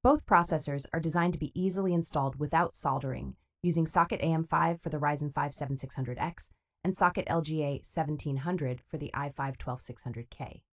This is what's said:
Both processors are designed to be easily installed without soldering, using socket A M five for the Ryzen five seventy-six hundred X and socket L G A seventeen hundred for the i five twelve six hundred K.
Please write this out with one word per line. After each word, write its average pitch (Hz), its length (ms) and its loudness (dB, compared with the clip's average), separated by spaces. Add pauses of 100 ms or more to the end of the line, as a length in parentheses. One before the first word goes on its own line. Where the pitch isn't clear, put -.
Both 302 240 6
processors 156 640 4
are 165 80 0
designed 170 320 2
to 147 60 -4
be 147 200 -4
easily 185 360 2
installed 139 440 0
without 151 380 2
soldering, 135 600 -4 (260)
using 165 240 2
socket 175 340 2
A - 40 0
M 165 200 2
five 165 380 2
for - 80 -4
the 151 80 -4
Ryzen 147 340 -2
five 147 220 -4
seventy-six 135 400 -6
hundred 123 240 -6
X - 320 -6 (340)
and 185 100 0
socket 180 320 2
L 170 140 2
G 156 220 -2
A 143 200 -2
seventeen 147 540 -2
hundred 135 500 -2
for - 120 -8
the 143 160 -6
i 143 160 -4
five 135 260 -4
twelve 127 240 -6
six - 220 -16
hundred 117 260 -8
K. - 320 -12 (140)